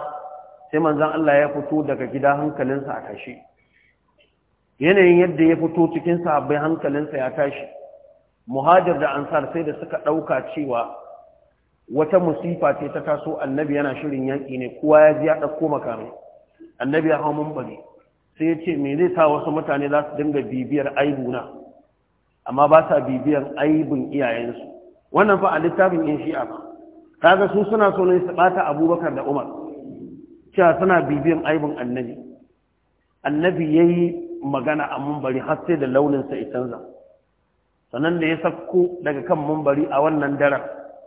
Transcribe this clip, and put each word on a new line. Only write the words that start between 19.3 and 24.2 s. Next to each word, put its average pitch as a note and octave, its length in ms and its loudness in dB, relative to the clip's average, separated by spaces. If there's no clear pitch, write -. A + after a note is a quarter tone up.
mutane D3 380 -2
za D3 200 2
su - 80 -12
dinga D3 240 -2
bibiyar B2+ 560 -4
aibuna, C3 480 -2
amma C#3 220 2
ba D#3 220 8
sa D3 120 2
bibiyar C3+ 560 -2
aibun D3 540 0
iyayensu?" A#2+ 540 -4